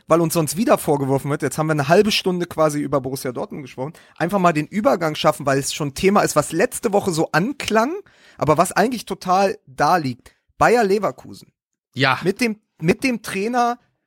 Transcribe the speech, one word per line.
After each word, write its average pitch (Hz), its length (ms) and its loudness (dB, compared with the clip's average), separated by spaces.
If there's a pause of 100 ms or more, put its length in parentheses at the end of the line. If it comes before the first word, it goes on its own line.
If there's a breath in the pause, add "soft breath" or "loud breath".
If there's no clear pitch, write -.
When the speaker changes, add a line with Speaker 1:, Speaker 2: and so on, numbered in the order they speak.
Speaker 1:
weil 165 140 4
uns 165 140 0
sonst 156 220 0
wieder 220 220 4
vorgeworfen 139 520 0
wird, 147 120 -4
jetzt 139 160 -4
haben 156 80 0
wir 156 60 0
eine 147 160 0
halbe 202 240 4
Stunde 180 340 -2
quasi 156 340 0
über 143 200 -2
Borussia 131 320 -6
Dortmund 156 300 -10
gesprochen, 131 300 -10 (240 soft breath)
einfach 175 220 -2
mal 175 140 4
den 151 140 -2
Übergang 196 480 0
schaffen, 151 320 0
weil 139 120 2
es 139 140 -4
schon 143 220 -6
Thema 196 280 4
ist, 156 140 -2
was 147 160 0
letzte 196 400 -2
Woche 196 200 0
so 156 200 -2
anklang, 220 600 0 (460 soft breath)
aber 147 200 0
was 180 140 0
eigentlich 214 320 0
total 185 600 0
da 147 300 0
liegt. 135 360 -6 (260 soft breath)
Bayer 214 260 4
Leverkusen. 185 680 -4 (420)
Speaker 2:
Ja. 131 280 2
Speaker 1:
Mit 190 180 -2
dem, 226 160 0 (240)
mit 185 240 2
dem 254 180 -2
Trainer 240 560 -2 (280)